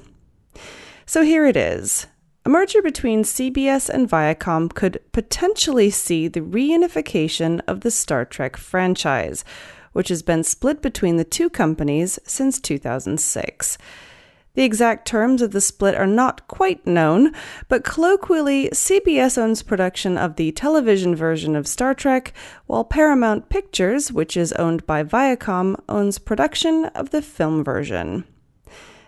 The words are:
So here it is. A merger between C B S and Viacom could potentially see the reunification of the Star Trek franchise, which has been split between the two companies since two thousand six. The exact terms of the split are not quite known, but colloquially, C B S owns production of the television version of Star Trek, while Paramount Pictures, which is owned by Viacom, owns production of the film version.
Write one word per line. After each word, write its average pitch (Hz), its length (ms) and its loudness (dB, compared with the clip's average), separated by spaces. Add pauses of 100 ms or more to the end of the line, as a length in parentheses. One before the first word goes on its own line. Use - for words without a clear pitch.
(1040)
So - 160 0
here 311 240 6
it 254 120 6
is. 92 500 -2 (380)
A - 40 2
merger 381 320 4
between 233 440 0
C 262 240 -4
B 269 180 0
S 269 220 0
and 254 200 0
Viacom 160 640 0
could - 280 -2 (100)
potentially 262 760 2
see 165 400 -2
the 170 100 -6
reunification 196 1300 0
of 175 140 -4
the - 100 -2
Star 131 320 -2
Trek 135 320 -8
franchise, 160 880 -2 (480)
which 180 160 -2
has 165 160 -4
been 165 220 0
split 294 360 -2
between 190 360 0
the 165 80 0
two 339 240 -2
companies 160 760 0
since - 380 -2
two 143 180 -4
thousand 135 400 -4
six. - 580 -6 (760)
The 262 100 2
exact 226 440 2
terms 240 360 2
of 208 80 -2
the 202 100 0
split - 320 0
are 196 140 0
not 233 400 0
quite - 400 -2
known, 175 440 4 (360)
but - 160 0
colloquially, 320 880 0
C - 260 2
B 339 200 2
S 254 180 2
owns 220 240 0
production 185 560 -2
of 160 180 -2
the 160 160 0
television 214 640 2
version 160 400 -2
of 147 120 -2
Star - 260 -2
Trek, 262 400 -2 (320)
while 226 180 -2
Paramount 247 640 2
Pictures, 277 640 -2
which 165 240 -4
is 170 180 -2
owned 165 340 -2
by 151 160 -2
Viacom, 202 840 0
owns 202 300 -2
production 320 680 0 (100)
of - 160 -8
the 302 100 0
film 156 420 -2
version. 113 640 -4 (840)